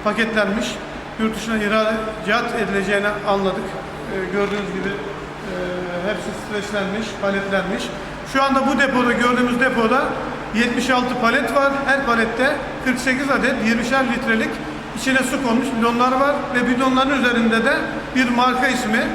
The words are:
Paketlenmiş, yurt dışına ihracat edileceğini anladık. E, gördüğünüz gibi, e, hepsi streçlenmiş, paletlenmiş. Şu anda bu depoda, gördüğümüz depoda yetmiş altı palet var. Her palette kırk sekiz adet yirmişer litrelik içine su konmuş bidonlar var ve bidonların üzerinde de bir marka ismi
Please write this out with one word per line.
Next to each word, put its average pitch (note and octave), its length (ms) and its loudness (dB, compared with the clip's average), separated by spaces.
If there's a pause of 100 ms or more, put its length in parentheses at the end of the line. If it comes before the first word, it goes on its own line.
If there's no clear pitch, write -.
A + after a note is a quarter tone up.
Paketlenmiş, G#3+ 640 0 (520)
yurt A3 160 0
dışına A3+ 220 -2
ihracat G#3+ 1040 0
edileceğini G3 440 0 (200)
anladık. G3 400 0 (460)
E, F#3 180 -4
gördüğünüz G3+ 420 -2
gibi, F#3+ 160 -4
e, - 640 -8 (560)
hepsi G#3+ 200 -4 (160)
streçlenmiş, G#3 640 -4 (140)
paletlenmiş. G3 640 -2 (500)
Şu C4+ 100 2
anda C4 240 2
bu C#4 120 2
depoda, B3 320 2
gördüğümüz B3 480 2
depoda B3+ 460 2 (500)
yetmiş A#3+ 340 0
altı B3 320 0
palet A#3+ 340 2
var. C#4 160 4 (140)
Her C4+ 200 2
palette A#3 500 2 (300)
kırk B3+ 140 0
sekiz C4+ 300 0
adet B3+ 260 2 (100)
yirmişer A#3+ 480 2
litrelik A#3 360 0 (480)
içine C4 200 2
su C4+ 260 0
konmuş B3+ 240 2 (120)
bidonlar A#3+ 320 4
var C#4 240 4 (200)
ve B3 140 2
bidonların C4 520 2
üzerinde A3+ 440 4
de C#4 80 4 (420)
bir B3+ 140 4
marka B3 380 2
ismi A#3 320 0 (160)